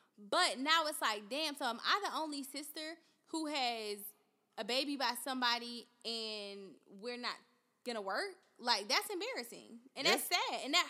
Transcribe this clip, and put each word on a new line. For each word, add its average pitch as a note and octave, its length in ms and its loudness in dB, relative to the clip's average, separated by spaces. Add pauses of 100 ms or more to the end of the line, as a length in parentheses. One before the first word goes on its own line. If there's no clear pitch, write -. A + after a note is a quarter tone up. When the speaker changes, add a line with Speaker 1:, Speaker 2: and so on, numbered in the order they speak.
(160)
Speaker 1:
But A#3 420 2
now D#4 280 4
it's D4+ 140 -2
like, G#3+ 280 0
damn, C#4+ 280 -2
so C#4+ 100 -4
am A#3 180 -2
I E4+ 200 4
the B3+ 120 -2
only D4 280 -2
sister D#4 520 -8 (300)
who D#4+ 200 -2
has A#3 520 0 (580)
a A3+ 80 -2
baby C4+ 320 0
by B3 260 2
somebody A#3+ 640 0 (180)
and G#3 720 -6 (260)
we're A#3+ 160 -6
not A#3+ 200 -4 (480)
gonna A#3 180 -4
work? C#4 320 -2 (240)
Like, G#3+ 300 2
that's F4+ 220 2
embarrassing. E4+ 680 -6 (160)
And C#4+ 120 -2
that's E4+ 240 4
Speaker 2:
Yes. F4+ 100 4 (100)
Speaker 1:
sad. C4+ 140 -2
And C4+ 100 0
that F4 160 6